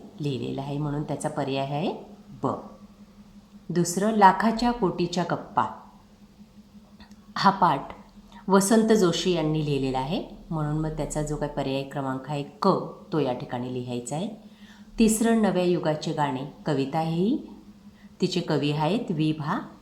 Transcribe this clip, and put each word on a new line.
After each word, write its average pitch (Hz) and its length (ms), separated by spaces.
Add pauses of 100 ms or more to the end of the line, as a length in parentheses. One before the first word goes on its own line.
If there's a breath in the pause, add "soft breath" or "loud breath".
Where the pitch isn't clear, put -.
(200)
लिहिलेलं 131 420
आहे, 143 160
म्हणून 147 260
त्याचा 147 260
पर्याय 135 360
आहे 147 300 (480)
ब. 139 40 (1200)
दुसरं, 180 420
लाखाच्या 220 600
कोटीच्या 180 520
गप्पा - 400 (1700)
हा 202 120
पाठ 175 380 (600 loud breath)
वसंत 202 400
जोशी 185 440
यांनी 156 340
लिहिलेला 135 340
आहे, 151 280 (220)
म्हणून 151 280
मग 156 120
त्याचा 151 340
जो 147 120
काही 143 160
पर्याय 135 320
क्रमांक 135 460
आहे 147 140
क, - 240 (460)
तो 165 60
या 131 140
ठिकाणी 123 400
लिहायचा 123 420
आहे. 185 140 (720 loud breath)
तिसरं, 226 420
नव्या 180 220
युगाचे 160 500
गाणे 139 320 (200)
कविता 139 320
आहे 160 180
ही, 208 220 (840 loud breath)
तिचे 175 200
कवी 147 300
आहेत 160 400
वि 156 200
भा 156 280 (220)